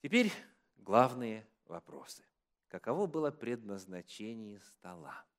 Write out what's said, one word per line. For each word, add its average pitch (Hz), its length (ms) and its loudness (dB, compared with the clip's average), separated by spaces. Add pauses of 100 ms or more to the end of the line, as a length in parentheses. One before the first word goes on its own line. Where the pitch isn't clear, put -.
Теперь 208 280 6 (460)
главные 117 680 4 (180)
вопросы. - 580 -14 (440)
Каково 147 400 -2
было 156 240 0
предназначение 104 1300 -8
стола? - 680 -14 (140)